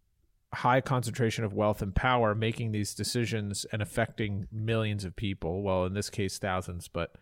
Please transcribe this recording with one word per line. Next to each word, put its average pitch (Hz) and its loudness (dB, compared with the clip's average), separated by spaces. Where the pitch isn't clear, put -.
high 131 4
concentration 117 0
of 101 -2
wealth 104 2
and 98 -2
power 120 4
making 110 0
these 104 -2
decisions 104 -2
and 110 0
affecting 101 -2
millions 107 0
of 87 -6
people. 95 -2
Well, 92 2
in 92 0
this 101 -2
case, 98 -2
thousands, 92 -2
but 82 -4